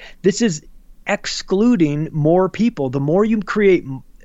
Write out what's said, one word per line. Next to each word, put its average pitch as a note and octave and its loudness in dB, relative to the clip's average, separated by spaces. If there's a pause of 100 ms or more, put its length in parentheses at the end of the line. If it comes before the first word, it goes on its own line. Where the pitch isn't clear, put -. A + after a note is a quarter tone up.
(240)
This G3 0
is F3 -2 (400)
excluding F#3+ -2
more E3 2
people. F3+ -2
The C3+ -4
more D#3+ 0
you A3 0
create F#3+ 2
m-, C3+ -12 (220)